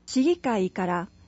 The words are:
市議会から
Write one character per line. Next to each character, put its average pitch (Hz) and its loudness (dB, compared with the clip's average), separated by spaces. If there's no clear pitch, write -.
市 262 0
議 349 2
会 202 -2
か 185 -4
ら 175 -2